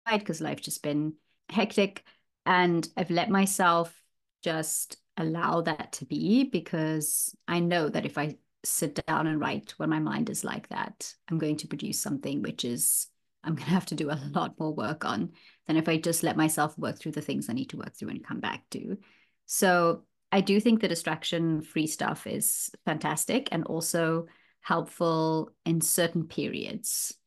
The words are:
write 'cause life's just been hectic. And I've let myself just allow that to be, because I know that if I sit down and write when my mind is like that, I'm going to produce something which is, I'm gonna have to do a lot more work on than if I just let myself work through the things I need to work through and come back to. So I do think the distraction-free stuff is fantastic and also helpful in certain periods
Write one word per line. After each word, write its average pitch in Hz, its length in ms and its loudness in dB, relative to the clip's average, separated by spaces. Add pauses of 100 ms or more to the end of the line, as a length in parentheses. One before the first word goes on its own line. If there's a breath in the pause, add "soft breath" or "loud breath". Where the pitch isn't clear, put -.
write 214 180 2
'cause 156 160 -4
life's 143 200 -4
just - 200 -8
been 151 340 0 (340)
hectic. 196 560 2 (400 soft breath)
And 175 500 4
I've 180 160 -2
let 170 180 2
myself 185 720 4 (420)
just - 540 -2 (200)
allow 165 440 2
that 160 320 -2
to - 120 -10
be, 196 400 4
because 156 920 -2 (120)
I 175 120 0
know 170 300 4
that - 160 -2
if - 120 -4
I 147 200 -2 (260)
sit - 440 -2
down 156 200 2
and 156 120 0
write - 380 -4
when 156 120 -2
my 156 100 2
mind 151 300 -2
is - 140 -6
like - 260 -8
that, - 440 -8 (160)
I'm 160 100 0
going 151 180 0
to 160 100 -10
produce - 320 -6
something 139 440 -4
which - 200 -6
is, 120 440 0 (360)
I'm 160 120 -2
gonna 127 160 -2
have 190 160 2
to 160 80 -6
do 143 160 -2
a 151 80 -2 (140)
lot 160 260 -2
more 156 140 -2
work 156 300 -4
on 165 280 -2 (360 soft breath)
than 160 100 4
if 160 120 2
I 165 80 4
just 165 240 0
let 160 160 0
myself 156 400 2
work 156 220 -4
through 151 140 -8
the 151 80 -4
things 139 280 -4
I 110 40 -4
need 131 180 -6
to 156 60 -10
work - 180 -12
through - 140 -10
and - 140 -10
come - 160 -8
back - 320 -8
to. - 280 -8 (480 soft breath)
So 175 580 4 (260)
I 196 100 4
do 196 180 4
think 226 200 6
the 208 80 0
distraction-free 165 1000 -2
stuff - 400 -4
is - 420 -2 (160)
fantastic 160 640 0
and 165 140 0
also 165 600 0 (340 soft breath)
helpful 160 920 0 (140)
in 165 160 2
certain 170 460 0
periods - 880 -6 (140)